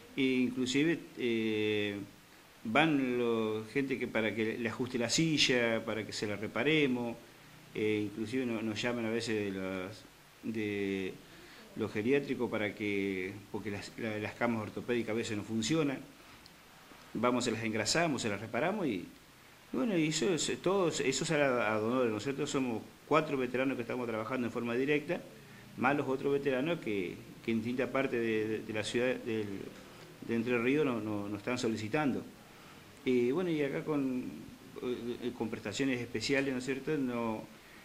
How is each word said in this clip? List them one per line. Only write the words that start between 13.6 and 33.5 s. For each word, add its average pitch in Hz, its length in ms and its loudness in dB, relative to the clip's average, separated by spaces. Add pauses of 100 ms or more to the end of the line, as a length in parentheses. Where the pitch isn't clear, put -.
las, 101 280 -6
la-, 110 200 -4
las 107 160 -4
camas 117 300 0
ortopédicas 107 480 -2
a - 20 0
veces 110 240 0
no 95 60 -2
funcionan, 131 560 0 (1120)
vamos, 123 320 4
se 117 60 2
las 110 120 0
engrasamos, 113 580 2
se 117 80 0
las 98 100 -2
reparamos 147 480 0
y, 90 180 -2 (680)
y 226 40 -2
bueno, 226 200 2
y 156 100 4
eso 175 260 2
es, 143 300 0
todo, 190 240 4
eso 139 380 0
sale 156 180 2
a, 117 320 2
a 107 40 2
donadores. 117 340 2
Nosotros 139 360 -4
somos 123 320 -2 (260)
cuatro 151 300 2
veteranos 127 380 0
que 120 60 -4
estamos 120 260 -4
trabajando 117 400 -2
en 113 60 -6
forma 120 200 -2
directa, 147 480 0 (560)
más 131 180 4
los 147 120 0
otros 135 240 0
veteranos 143 480 2
que, 101 360 -2 (280)
que 117 80 0
en 113 60 4
distintas 123 320 0
partes 131 300 0
de, 110 280 2
de, 110 120 0
de - 140 -6
la 107 100 -2
ciudad 123 320 2
del, 110 300 -2 (800)
de 113 80 0
Entre 120 220 2
Ríos 139 280 4
no-, 120 140 0
no-, 104 300 -2
nos 104 100 -4
están 123 180 -2
solicitando. 113 680 0 (800)
Y 123 280 4
bueno, 175 200 0